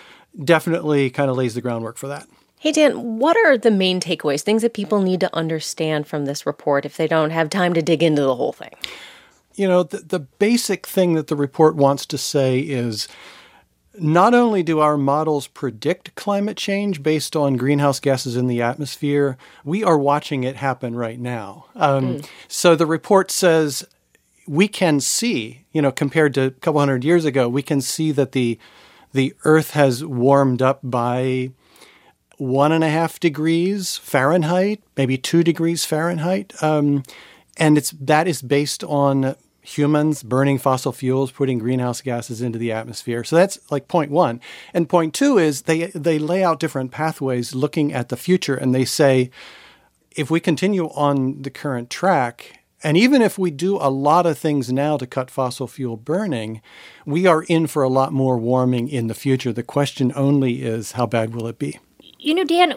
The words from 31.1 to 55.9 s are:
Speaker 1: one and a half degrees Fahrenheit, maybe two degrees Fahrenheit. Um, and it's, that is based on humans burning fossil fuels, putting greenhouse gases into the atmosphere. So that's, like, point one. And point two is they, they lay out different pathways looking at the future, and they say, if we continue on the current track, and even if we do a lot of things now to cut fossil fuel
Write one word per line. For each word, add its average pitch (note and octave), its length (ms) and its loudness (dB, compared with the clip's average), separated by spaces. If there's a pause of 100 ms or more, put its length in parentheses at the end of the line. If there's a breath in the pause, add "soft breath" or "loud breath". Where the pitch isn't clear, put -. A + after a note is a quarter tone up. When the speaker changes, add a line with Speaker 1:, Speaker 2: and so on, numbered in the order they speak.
Speaker 1:
one C#3 340 2
and D#3+ 100 2
a D#3+ 60 2
half D#3+ 320 -2
degrees E3+ 800 -2
Fahrenheit, F3 840 2 (140)
maybe C3 220 0
two E3 260 2
degrees E3 400 0
Fahrenheit. F3 800 -4
Um, D3 400 2 (560 loud breath)
and D3+ 180 4
it's, D3 140 0 (100)
that D#3 260 2
is F3 140 -4
based C#3 440 -2
on C#3 520 0 (280)
humans D3 600 0
burning C3+ 340 0
fossil C3 320 0
fuels, C3 400 -2
putting C3 280 -2
greenhouse B2 420 -2
gases A#2+ 420 -8
into A#2 160 -6
the A2+ 140 -4
atmosphere. A#2 500 -8
So D#3 140 0
that's, F#3 240 2 (100)
like, C#3+ 160 -4
point D3 240 -2
one. C#3+ 300 0 (340 loud breath)
And E3+ 140 0
point E3 260 0
two C#4 240 2
is D3+ 240 0
they, E3 260 -2
they D#3+ 300 -2
lay E3 240 -2
out E3 160 2
different C3+ 320 -4
pathways C3+ 640 -4
looking D3 380 -2
at B2 160 -4
the B2+ 80 -6
future, F3 400 0
and B2+ 180 0
they C3 120 2
say, C3 440 4 (800 loud breath)
if D3 180 -6
we E3 120 2
continue F#3 460 0
on C#3+ 560 0
the C3+ 80 -8
current B2 400 -6
track, D3 680 -2 (240)
and D#3 140 2
even B3+ 260 6
if G3+ 160 0
we F3+ 140 -2
do F3+ 240 -2
a C#3+ 120 0
lot D3 380 2
of D#3 100 0
things C#3 360 -2
now D3 240 0
to C3 100 -6
cut B2+ 240 -6
fossil B2+ 380 -4
fuel A#2+ 280 -8